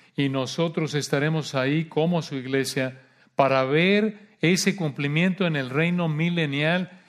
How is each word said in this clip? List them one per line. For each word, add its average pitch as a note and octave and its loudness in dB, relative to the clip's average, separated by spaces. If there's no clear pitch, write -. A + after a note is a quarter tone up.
y C#3 0
nosotros D3 -2
estaremos D3 -2
ahí C#3 0
como D#3+ 0
su - -10
iglesia C3 -2
para C3+ 4
ver F#3+ 0
ese F3+ 2
cumplimiento D#3+ 0
en D#3+ 0
el C3 -2
reino E3+ 0
milenial D#3+ 0